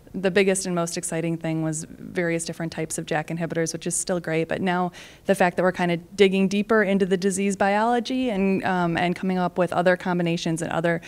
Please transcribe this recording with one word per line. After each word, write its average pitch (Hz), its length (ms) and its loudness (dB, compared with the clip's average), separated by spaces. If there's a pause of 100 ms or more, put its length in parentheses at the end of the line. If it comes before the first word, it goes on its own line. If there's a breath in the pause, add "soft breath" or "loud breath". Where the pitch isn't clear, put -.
(160 loud breath)
the 190 140 0
biggest 190 380 2
and 180 80 -2
most 170 200 -2
exciting 165 420 -4
thing 160 260 -2
was 160 220 -4
various 165 600 -4
different 165 260 -8
types 160 280 -6
of 165 80 -8
jack 156 220 -4
inhibitors, 165 440 -2
which 165 140 -8
is 170 80 -4
still 180 240 -2
great. 165 280 -2
But - 140 -4
now 180 300 0 (340 loud breath)
the 196 80 4
fact 180 240 2
that 175 60 2
we're 180 80 4
kind 175 200 0
of 170 240 -4
digging 190 320 6
deeper 208 360 2
into 196 240 2
the 190 100 2
disease 196 380 0
biology 233 720 0
and, 190 340 2
um, 175 320 0
and 175 200 0
coming 185 240 -2
up 180 180 -2
with 180 160 2
other 180 240 4
combinations 170 640 0
and 165 100 -4
other 170 360 0